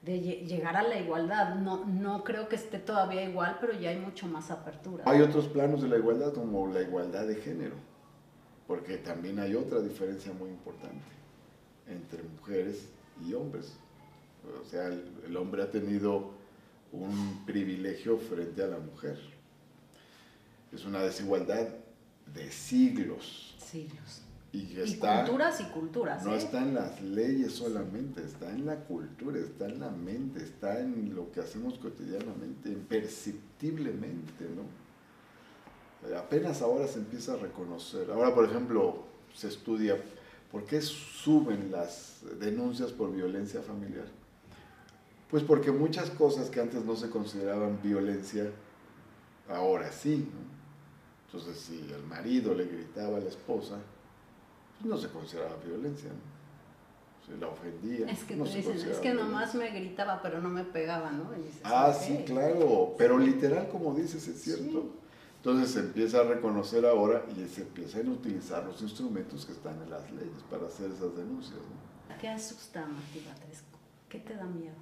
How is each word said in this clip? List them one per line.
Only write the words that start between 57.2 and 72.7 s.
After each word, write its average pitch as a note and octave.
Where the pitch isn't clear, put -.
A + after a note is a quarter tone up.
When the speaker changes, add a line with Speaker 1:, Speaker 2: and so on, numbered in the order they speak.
Speaker 2:
Se -
la -
ofendía, F2
Speaker 1:
Es -
que -
Speaker 2:
no D3
Speaker 1:
te -
Speaker 2:
se F#3+
Speaker 1:
dicen, G3
"Es F3+
Speaker 2:
consideraba -
Speaker 1:
que -
Speaker 2:
violencia. G#3+
Speaker 1:
nomás A3
me A#3
gritaba, F#3+
pero E3+
no F3+
me F3+
pegaba", D#3+
¿no? D3+
Y E3
dices, -
Speaker 2:
Ah, C3
Speaker 1:
"Ok". -
Speaker 2:
sí, -
claro, C#3+
pero B2
literal, C#3
como D#3
dices, E3
es -
cierto. E3
Speaker 1:
Sí. -
Speaker 2:
Entonces B2+
se G#2
empieza A2
a A#2+
reconocer A2
ahora A#2
y F#2
se F#2+
empiezan F#2+
a -
utilizar F#2
los F#2
instrumentos G#2
que -
están D#2
en D#2+
las D2
leyes -
para -
hacer F#2+
esas F#2
denuncias, G#2
¿no? -
Speaker 1:
¿Qué A3
asusta, A3